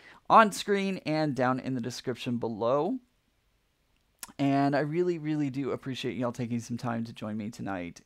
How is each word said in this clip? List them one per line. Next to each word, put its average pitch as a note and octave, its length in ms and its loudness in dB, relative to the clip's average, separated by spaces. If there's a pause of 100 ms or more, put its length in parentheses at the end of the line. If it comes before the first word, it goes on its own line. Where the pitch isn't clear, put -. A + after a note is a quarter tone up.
(300)
on G#3 220 8
screen G3 540 0
and D3+ 300 0
down B2+ 240 2
in C3 140 -4
the B2+ 80 -2
description A#2+ 560 -4
below. A#2+ 640 0 (1400)
And C#3 380 4
I C#3 60 4
really, E3+ 360 0
really D3+ 320 0
do C3 220 -2
appreciate B2+ 440 -4
y'all A#2+ 160 0
taking A#2+ 280 -4
some A#2 180 -6
time A#2 280 -4
to A2+ 80 -10
join G#2+ 220 -8
me A2 140 -6
tonight F#2 560 -8